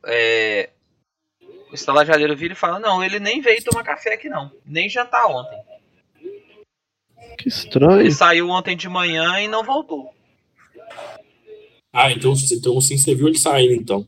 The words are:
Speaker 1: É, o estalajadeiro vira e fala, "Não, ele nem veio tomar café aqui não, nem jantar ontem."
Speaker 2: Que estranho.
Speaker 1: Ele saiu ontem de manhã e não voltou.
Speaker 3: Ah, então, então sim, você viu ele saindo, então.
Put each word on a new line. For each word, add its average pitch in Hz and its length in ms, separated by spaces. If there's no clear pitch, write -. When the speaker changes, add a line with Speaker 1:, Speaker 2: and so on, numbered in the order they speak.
Speaker 1:
É, 113 640
o - 40
estalajadeiro 147 600
vira 170 160
e 190 40
fala, - 220
"Não, 202 240
ele 196 160
nem 220 220
veio 240 240
tomar 233 200
café 151 300
aqui 254 140
não, 143 240
nem 170 240
jantar 240 380
ontem." 127 320
Speaker 2:
Que - 100
estranho. 165 520
Speaker 1:
Ele 208 100
saiu 170 400
ontem 185 260
de 180 120
manhã 175 520
e 208 80
não 220 160
voltou. 220 500
Speaker 3:
Ah, 131 180
então, 127 220
então 123 280
sim, 139 160
você 135 180
viu 143 140
ele 156 100
saindo, 127 360
então. 104 340